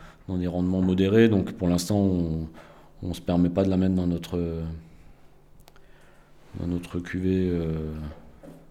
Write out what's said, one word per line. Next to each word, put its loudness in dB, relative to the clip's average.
dans -4
des -2
rendements 0
modérés. 6
Donc 2
pour -4
l'instant, 2
on, 0
on -6
se -8
permet 2
pas 2
de 2
la 2
mettre 2
dans 0
notre, -4
dans -4
notre -4
cuvée, 0
euh, -2